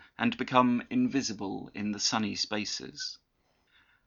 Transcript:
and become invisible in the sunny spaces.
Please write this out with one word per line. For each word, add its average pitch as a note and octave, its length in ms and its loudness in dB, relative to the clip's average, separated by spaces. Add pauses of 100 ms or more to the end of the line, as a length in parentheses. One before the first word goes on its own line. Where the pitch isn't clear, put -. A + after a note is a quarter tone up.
(180)
and A#2 200 2
become B2 520 4
invisible A2 840 -2
in G#2 160 -2
the G#2 80 -6
sunny G#2+ 360 0
spaces. - 840 -6 (880)